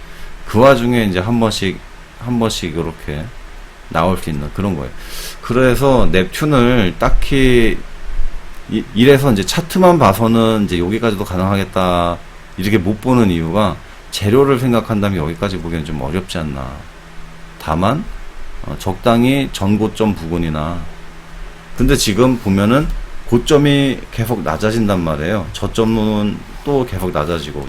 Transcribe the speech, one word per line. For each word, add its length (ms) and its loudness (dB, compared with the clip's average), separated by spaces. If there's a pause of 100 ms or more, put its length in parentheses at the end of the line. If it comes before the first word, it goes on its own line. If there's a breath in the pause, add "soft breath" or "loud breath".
(460 loud breath)
그 140 0
와중에 440 4
이제 140 0
한 220 0
번씩, 380 -2 (420)
한 180 -4
번씩 360 -2
이렇게 500 -6 (640)
나올 300 0
수 120 -6
있는 240 -6
그런 220 -2
거예요. 140 -8 (500 loud breath)
그래서 720 4
넵튠을 840 2
딱히 800 4 (920)
이, 140 -2 (100)
이래서 380 6
이제 120 2
차트만 540 4
봐서는 680 4
이제 140 0
여기까지도 460 0
가능하겠다 960 0 (400)
이렇게 180 2
못 240 0
보는 300 4
이유가 460 0 (340 loud breath)
재료를 480 2
생각한다면 600 0
여기까지 400 -4
보기엔 260 -6
좀 160 -6
어렵지 380 -6
않나. 320 -6 (880)
다만, 460 -2 (580)
어, 160 -8
적당히 760 0
전고점 600 0
부근이나, 640 -4 (1000)
근데 200 4
지금 420 2
보면은 500 2 (400)
고점이 720 2 (100)
계속 320 -4
낮아진단 580 0
말이에요. 520 -2
저점은 840 0 (260)
또 220 0
계속 260 -4
낮아지고 560 -4